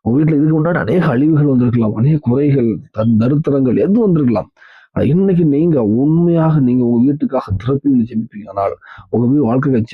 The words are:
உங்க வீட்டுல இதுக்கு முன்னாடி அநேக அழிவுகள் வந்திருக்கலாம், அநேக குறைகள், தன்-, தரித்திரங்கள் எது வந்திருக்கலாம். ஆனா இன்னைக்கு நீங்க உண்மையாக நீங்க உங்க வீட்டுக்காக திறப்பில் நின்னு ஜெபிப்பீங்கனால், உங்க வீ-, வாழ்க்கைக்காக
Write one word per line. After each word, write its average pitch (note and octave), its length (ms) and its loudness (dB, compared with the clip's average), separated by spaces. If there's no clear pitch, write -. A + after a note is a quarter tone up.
உங்க A#2+ 200 0
வீட்டுல D#3+ 160 0
இதுக்கு D#3 260 2
முன்னாடி E3+ 140 -2
அநேக D#3 300 -2
அழிவுகள் D3 400 2
வந்திருக்கலாம், A#2+ 480 0
அநேக C#3+ 260 0
குறைகள், B2+ 580 0
தன்-, A2+ 200 2
தரித்திரங்கள் C#3 600 0
எது F#3+ 220 2
வந்திருக்கலாம். D3+ 500 0
ஆனா F2+ 140 -2
இன்னைக்கு F3+ 380 2
நீங்க D3+ 380 2
உண்மையாக D#3 800 2
நீங்க B2+ 240 0
உங்க A#2+ 200 2
வீட்டுக்காக C3+ 480 -2
திறப்பில் C#3 380 -2
நின்னு B2 180 0
ஜெபிப்பீங்கனால், G#2 640 -6
உங்க A#2+ 280 0
வீ-, C#3+ 60 0
வாழ்க்கைக்காக B2+ 500 0